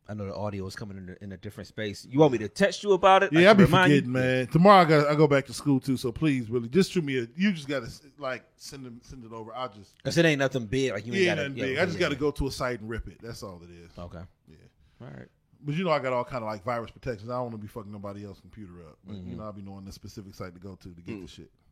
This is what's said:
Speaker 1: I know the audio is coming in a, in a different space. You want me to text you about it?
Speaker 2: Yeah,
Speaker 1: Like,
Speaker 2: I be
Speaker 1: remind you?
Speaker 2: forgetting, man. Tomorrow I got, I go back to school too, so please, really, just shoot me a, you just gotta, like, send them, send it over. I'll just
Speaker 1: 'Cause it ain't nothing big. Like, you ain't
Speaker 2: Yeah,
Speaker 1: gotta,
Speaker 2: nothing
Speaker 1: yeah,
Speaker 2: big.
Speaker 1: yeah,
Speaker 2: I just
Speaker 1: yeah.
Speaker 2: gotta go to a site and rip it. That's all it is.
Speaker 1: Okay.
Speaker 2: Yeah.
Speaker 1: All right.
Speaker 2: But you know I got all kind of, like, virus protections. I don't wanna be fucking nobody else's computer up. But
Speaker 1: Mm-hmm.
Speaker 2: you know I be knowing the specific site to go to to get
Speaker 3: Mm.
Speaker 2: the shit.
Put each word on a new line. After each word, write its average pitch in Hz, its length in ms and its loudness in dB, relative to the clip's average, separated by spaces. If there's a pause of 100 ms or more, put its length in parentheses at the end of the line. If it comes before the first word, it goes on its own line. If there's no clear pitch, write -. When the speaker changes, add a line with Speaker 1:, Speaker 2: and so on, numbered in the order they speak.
Speaker 1:
I 107 40 -10
know 104 100 -8
the 95 100 -10
audio 101 320 -6
is 95 80 -12
coming 101 220 -14
in 92 140 -14
a, 90 120 -18
in 101 100 -12
a 95 40 -12
different 98 320 -14
space. 107 420 -8
You 131 100 0
want 151 120 6
me 120 60 0
to 107 100 -6
text 190 340 -2
you 202 100 2
about 190 300 6
it? 196 80 2
Speaker 2:
Yeah, 156 100 6
Speaker 1:
Like, 180 80 10
Speaker 2:
I 220 40 10
be 202 120 8
Speaker 1:
remind 175 280 6
you? 143 60 6
Speaker 2:
forgetting, 123 140 -2
man. 127 340 0
Tomorrow 190 340 8
I 175 60 8
got, 147 220 4
I 151 60 0
go 151 120 6
back 135 200 2
to 117 60 -14
school 135 280 0
too, 127 180 -2
so 123 120 -6
please, 131 380 -2
really, 117 220 -4
just 175 220 2
shoot 175 120 0
me 139 140 -2
a, 117 180 -4
you 196 160 2
just 147 160 -10
gotta, 131 220 -6 (280)
like, 131 240 -8 (140)
send 135 300 -16
them, 120 180 -18
send 131 220 -20
it 110 80 -18
over. 113 200 -14
I'll 127 140 -8
just 104 340 -20
Speaker 1:
'Cause - 140 -6
it 165 80 4
ain't 151 140 2
nothing 135 260 -2
big. 131 280 -2
Like, 101 140 -8
you 120 60 -8
ain't 190 120 0
Speaker 2:
Yeah, 175 100 2
Speaker 1:
gotta, 156 140 -4
Speaker 2:
nothing 135 100 -10
Speaker 1:
yeah, 135 80 -6
Speaker 2:
big. 131 100 -4
Speaker 1:
yeah, 156 60 -2
Speaker 2:
I - 20 2
just 165 140 -4
Speaker 1:
yeah. 175 80 0
Speaker 2:
gotta 143 100 -2
go 143 140 0
to 139 160 -4
a 123 40 -6
site 123 300 -6
and 110 80 -12
rip 113 180 -8
it. 92 140 -18
That's 117 220 -14
all 92 200 -16
it 85 80 -20
is. 85 280 -20
Speaker 1:
Okay. 87 240 -14 (260)
Speaker 2:
Yeah. 76 80 -20 (460)
Speaker 1:
All 127 60 -18
right. 131 200 -20 (340)
Speaker 2:
But 147 120 -6
you 185 100 -2
know 175 60 0
I 151 80 2
got 127 160 -2
all 123 100 -2
kind 123 180 -8
of, 110 60 -6
like, 104 160 -10
virus 117 260 -6
protections. 113 380 -12
I 123 60 -8
don't 123 120 -6
wanna 113 120 -12
be 107 80 -12
fucking 104 260 -16
nobody 101 320 -12
else's 98 160 -16
computer 95 480 -20
up. 73 160 -20
But 101 120 -16
Speaker 1:
Mm-hmm. 90 140 -14
Speaker 2:
you 120 60 -12
know 107 100 -12
I 107 40 -12
be 101 100 -16
knowing 98 240 -16
the 95 80 -16
specific 98 420 -18
site 92 200 -14
to 90 60 -20
go 95 160 -16
to - 180 -20
to 85 80 -20
get 113 160 -12
Speaker 3:
Mm. - 40 -16
Speaker 2:
the 82 60 -16
shit. - 220 -20 (220)